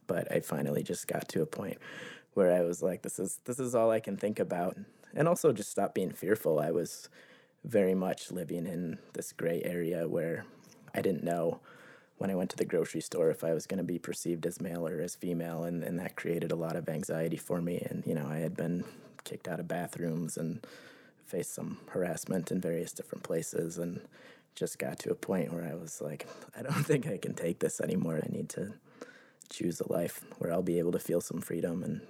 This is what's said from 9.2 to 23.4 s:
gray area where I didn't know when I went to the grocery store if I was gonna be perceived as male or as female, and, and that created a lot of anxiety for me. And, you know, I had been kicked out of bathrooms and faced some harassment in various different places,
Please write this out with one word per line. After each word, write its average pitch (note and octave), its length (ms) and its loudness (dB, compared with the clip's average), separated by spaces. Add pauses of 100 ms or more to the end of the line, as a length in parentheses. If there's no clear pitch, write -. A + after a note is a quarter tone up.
gray E2+ 320 0
area E2+ 440 0
where E2 380 0 (480)
I G2 80 0
didn't F#2+ 220 2
know E2+ 380 2 (560)
when G2 120 -2
I F#2+ 60 0
went F#2 160 2
to - 60 -8
the F2 80 2
grocery D#2+ 360 2
store D#2+ 300 2
if D#2 120 -4
I E2 100 2
was D#2 120 0
gonna F#2+ 180 -2
be F2 160 0
perceived E2+ 460 -2
as E2+ 160 -4
male E2+ 260 -2
or E2+ 140 -2
as F2+ 140 -4
female, E2+ 480 -2
and, E2+ 200 -2
and F2 160 -2
that E2 160 -4
created E2+ 360 0
a E2 40 2
lot E2 200 0
of E2+ 120 -4
anxiety D#2+ 500 0
for - 240 -2
me. E2+ 180 0 (100)
And, - 160 -4
you E2 80 0
know, D2 140 0
I D#2 100 -4
had D#2+ 180 -2
been F2 280 0 (400)
kicked - 240 -10
out E2+ 120 -2
of F2 80 -6
bathrooms E2+ 720 -2
and E2 280 -4 (600)
faced - 300 -4
some - 240 -6 (100)
harassment F2 640 -2
in F#2 100 2
various E2+ 320 0
different - 300 -10
places, E2 560 -2